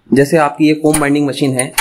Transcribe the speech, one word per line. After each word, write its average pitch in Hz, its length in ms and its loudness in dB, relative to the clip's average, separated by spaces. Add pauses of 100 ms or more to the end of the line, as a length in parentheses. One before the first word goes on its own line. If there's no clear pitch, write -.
(100)
जैसे 143 280 2
आपकी 151 300 0
ये 151 180 0
comb 151 140 2
binding 143 280 0
machine 131 300 -2
है 127 220 -4